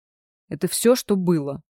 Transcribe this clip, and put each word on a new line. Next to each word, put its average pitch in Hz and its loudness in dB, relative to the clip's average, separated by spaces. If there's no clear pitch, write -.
«Это 165 -6
все, 240 2
что 208 -2
было. 156 -2